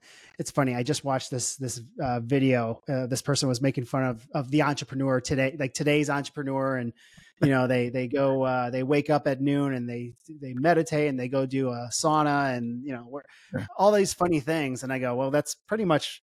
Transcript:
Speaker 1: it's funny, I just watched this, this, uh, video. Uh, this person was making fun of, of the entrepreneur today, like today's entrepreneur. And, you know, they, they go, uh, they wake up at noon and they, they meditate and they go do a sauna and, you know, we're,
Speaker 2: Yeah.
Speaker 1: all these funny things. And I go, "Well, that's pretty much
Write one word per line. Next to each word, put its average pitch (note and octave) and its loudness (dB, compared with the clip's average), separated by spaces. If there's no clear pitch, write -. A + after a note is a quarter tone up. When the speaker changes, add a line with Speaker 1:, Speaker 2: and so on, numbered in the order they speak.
Speaker 1:
it's D#3 -6
funny, C3+ 2
I A#2+ -2
just C#3 -2
watched C3 -2
this, B2+ -4
this, B2 -8
uh, B2 -2
video. A#2+ 2
Uh, C3 -2
this B2 -4
person C#3+ 0
was B2 0
making C3+ 0
fun C3+ -2
of, A#2+ -4
of C3+ -4
the D3+ 4
entrepreneur C3+ 0
today, C3+ 0
like C3+ -4
today's D3 2
entrepreneur. C3+ -2
And, A#2+ -4
you D3 4
know, C3 4
they, B2 2
they B2+ -2
go, C3+ 2
uh, B2+ 0
they C3 -2
wake D3 2
up D3 2
at C3+ 0
noon C#3+ 0
and A#2+ -6
they, A#2+ -8
they C3 -10
meditate D#3 2
and C3 -4
they B2+ -4
go C3+ 0
do C3 -2
a A#2+ -8
sauna D3 2
and, A#2+ -6
you C#3+ -6
know, A#2+ -10
we're, C#3 -10
Speaker 2:
Yeah. - -6
Speaker 1:
all G3 6
these G3+ 4
funny F3 2
things. C#3 -2
And C3 -4
I C3 -2
go, B2 -2
"Well, C3+ 0
that's D3 0
pretty A3 -2
much - 0